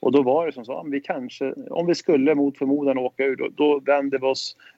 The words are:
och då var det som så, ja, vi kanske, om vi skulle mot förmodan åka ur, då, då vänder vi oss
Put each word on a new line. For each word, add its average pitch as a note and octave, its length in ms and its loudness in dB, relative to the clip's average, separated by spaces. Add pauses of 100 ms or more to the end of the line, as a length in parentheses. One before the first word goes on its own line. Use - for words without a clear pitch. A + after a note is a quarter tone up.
och B2+ 120 2
då C#3 100 6
var C#3+ 240 2
det D3+ 60 -6
som C3 120 -14
så, A#2+ 80 -10
ja, D3+ 140 -10
vi C#3 140 -4
kanske, C3+ 540 -8 (160)
om E3+ 160 -2
vi F3 80 4
skulle D3+ 400 2
mot C#3+ 240 0
förmodan C#3 400 0
åka B2+ 260 -4
ur, C3+ 120 0
då, C3 180 -6
då D3 240 2
vänder C#3 400 0
vi C3 80 -2
oss - 300 -4 (220)